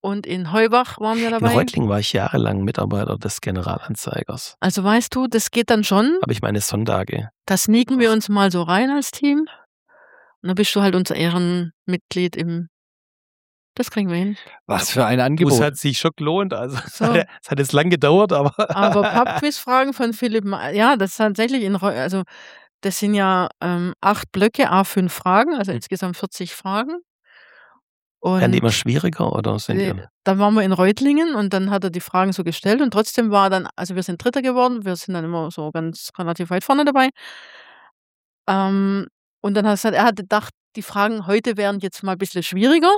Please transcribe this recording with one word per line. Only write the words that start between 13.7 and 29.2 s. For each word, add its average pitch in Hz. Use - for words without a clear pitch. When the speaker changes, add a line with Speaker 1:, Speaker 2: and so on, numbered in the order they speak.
Speaker 1:
das -
kriegen 202
wir 170
hin. 196
Speaker 3:
Was -
für 127
ein 120
Speaker 2:
Du, 127
Speaker 3:
Angebot. 147
Speaker 2:
es 120
hat 147
sich 139
schon 135
gelohnt, 180
also 123
<laughs> -
Speaker 1:
So. -
Speaker 2:
es -
hat 139
jetzt 139
lang 165
gedauert, 170
aber 143
<laughs> 202
Speaker 1:
Aber 202
Pub-Quiz-Fragen 262
von 233
Philipp 220
Ma-, 156
ja, 226
das 190
ist -
tatsächlich 220
in 196
Reu-, 175
also 180
das 190
sind 208
ja, 190
ähm, 175
acht -
Blöcke, 214
à 190
fünf 185
Fragen, 226
also 196
Speaker 2:
Hm. 123
Speaker 1:
insgesamt 180
vierzig -
Fragen. 262
Speaker 2:
Werden 180
die 120
Speaker 1:
Und -
Speaker 2:
immer 113
schwieriger 151